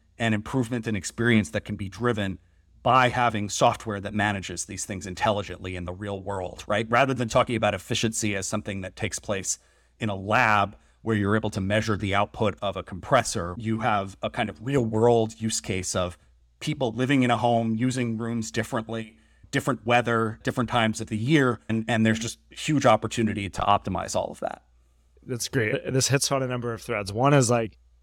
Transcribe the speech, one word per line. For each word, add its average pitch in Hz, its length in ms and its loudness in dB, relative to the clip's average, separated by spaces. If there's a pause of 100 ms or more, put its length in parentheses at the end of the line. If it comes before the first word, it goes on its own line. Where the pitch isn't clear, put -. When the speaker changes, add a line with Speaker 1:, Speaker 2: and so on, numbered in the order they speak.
(200)
Speaker 1:
and 113 160 2
improvement 117 500 -2
in 110 100 -2
experience 113 560 2
that 104 140 -4
can 104 100 -6
be 98 140 -8
driven 101 480 -2 (440)
by 123 260 6
having 113 400 0
software 110 540 0
that 98 120 -8
manages 101 520 -2
these 95 180 -10
things 98 240 -8
intelligently 92 720 -4
in 87 80 -8
the 87 80 -8
real 101 280 -8
world, 92 460 -8
right? 107 220 0
Rather 131 240 6
than 123 160 -4
talking 123 260 2
about 107 180 2
efficiency 110 600 -2
as 95 100 -6
something 104 360 -6
that 92 160 -12
takes - 220 -6
place - 380 -6 (420)
in 113 100 -2
a 98 60 -4
lab 104 600 2 (260)
where 113 140 0
you're 104 220 4
able 110 120 -2
to 104 120 -4
measure 107 340 0
the 98 180 -2
output 101 480 0
of 98 140 -4
a 90 80 -8
compressor, 92 720 0
you 110 220 -4
have 104 420 -2
a 110 80 -4
kind 110 200 -4
of 92 120 -12
real 131 220 0
world 110 560 2
use 110 220 -4
case 92 340 -4
of 90 220 -2 (420)
people 139 320 -4
living 131 320 2
in 120 80 4
a 117 60 2
home, 117 380 2
using 120 420 0
rooms 117 340 -6
differently, 110 640 -6 (360)
different 135 340 -2
weather, 113 580 2
different 127 260 -2
times 113 300 2
of 110 80 -8
the 110 100 -4
year, 127 520 2
and, 113 180 -2
and 113 180 2
there's 113 140 4
just 113 200 -8 (100)
huge - 360 0
opportunity 104 640 2
to - 120 -6
optimize 98 520 0
all - 160 -2
of - 120 -16
that. - 220 -8 (640)
Speaker 2:
That's 120 220 -6
great. 131 460 -2
This 127 160 2
hits 135 240 2
on 135 100 0
a 127 40 -4
number 120 260 -4
of 110 80 -10
threads. 104 320 -4
One 131 200 4
is, 127 160 6
like, 117 280 0 (260)